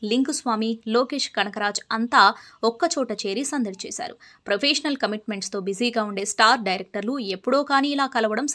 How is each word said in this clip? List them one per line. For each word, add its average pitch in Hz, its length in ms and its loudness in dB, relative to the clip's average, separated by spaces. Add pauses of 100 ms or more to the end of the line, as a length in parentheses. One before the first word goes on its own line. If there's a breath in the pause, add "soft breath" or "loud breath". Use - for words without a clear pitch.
లింగుస్వామి, 226 680 0 (160)
లోకేష్ 262 480 0
కనకరాజ్ 208 440 -2 (180)
అంతా 233 260 6 (460 loud breath)
ఒక్కచోట 269 400 0 (120)
చేరి 214 300 -2
సందడి 214 320 -4
చేశారు. - 320 -10 (320 loud breath)
ప్రొఫెషనల్ 285 560 0
కమిట్మెంట్స్తో 208 560 -6 (100)
బిజీగా 233 400 0
ఉండే 196 220 -6
స్టార్ 226 380 4
డైరెక్టర్లు 202 460 -4 (200)
ఎప్పుడో 269 260 2 (100)
కానీ 277 240 2
ఇలా 269 200 0
కలవడం 220 380 0